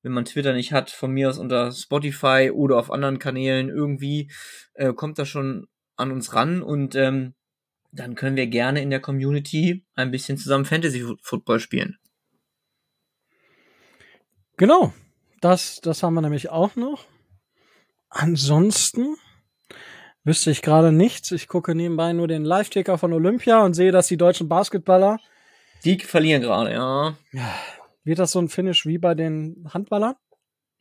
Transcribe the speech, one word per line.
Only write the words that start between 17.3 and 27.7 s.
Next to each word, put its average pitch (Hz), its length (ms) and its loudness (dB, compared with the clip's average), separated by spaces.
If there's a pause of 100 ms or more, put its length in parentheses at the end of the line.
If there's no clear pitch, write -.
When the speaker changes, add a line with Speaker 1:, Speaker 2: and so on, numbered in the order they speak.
Speaker 2:
Ansonsten 170 1040 0 (1080)
wüsste 160 260 0
ich 143 140 0
gerade 160 280 6
nichts. 180 400 2
Ich 170 160 -6
gucke 170 280 -4
nebenbei 170 380 -2
nur 170 140 -2
den 160 160 -2
Live-Ticker 185 540 0
von 170 160 0
Olympia 220 500 4
und 175 120 2
sehe, 185 160 4
dass 180 160 6
die 175 100 -2
deutschen 175 320 2
Basketballer 190 720 2 (640)
Speaker 1:
Die 180 160 2
verlieren 156 420 2
gerade, 110 300 0
ja. 135 460 -2 (140)
Speaker 2:
Ja, 120 240 -8 (480)